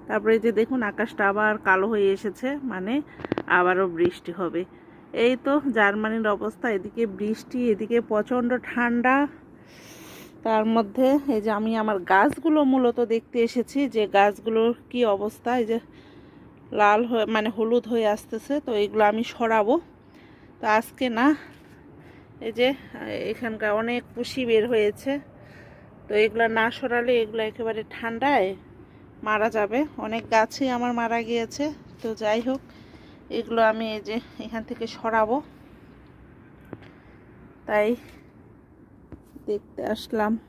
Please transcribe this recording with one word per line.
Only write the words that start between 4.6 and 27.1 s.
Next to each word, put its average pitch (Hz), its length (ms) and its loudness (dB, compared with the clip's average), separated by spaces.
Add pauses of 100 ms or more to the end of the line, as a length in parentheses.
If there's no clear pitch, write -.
এই 240 200 2 (100)
তো 277 100 0 (160)
জার্মানির 214 580 0
অবস্থা, 208 440 -2
এদিকে 208 320 -4 (140)
বৃষ্টি, 214 420 -6 (100)
এদিকে 220 320 0
প্রচণ্ড 226 500 0 (120)
ঠান্ডা। 240 520 2 (1300)
তার 220 220 2
মধ্যে 226 420 2 (220)
এই 220 120 0
যে 220 100 -2
আমি 214 240 -2
আমার 214 280 0
গাছগুলো 294 640 4
মূলত 254 400 2
দেখতে 226 340 -4
এসেছি, 233 400 0 (100)
যে 214 180 0
গাছগুলোর 220 640 4 (160)
কি 247 180 -4
অবস্থা। 208 520 -2
এই 233 80 0
যে 226 120 -2 (960)
লাল 208 340 6
হয়ে, 226 200 0
মানে 220 240 0
হলুদ 226 380 0
হয়ে 226 200 0
আসতেছে, 220 540 -4
তো 262 140 -8
এগুলো 208 300 0
আমি 214 200 2
সরাবো। 220 500 2 (800)
তো - 120 -10
আজকে 220 420 0
না, 233 180 2 (1120)
এই 226 120 -6
যে 233 140 2 (580)
এখানকার 214 480 -4
অনেক 233 360 0
কুশি 240 360 -6
বের 220 220 4
হয়েছে, 214 440 0 (920)
তো - 120 -8
এগুলো 220 320 4
না 226 240 2
সরালে 240 480 -2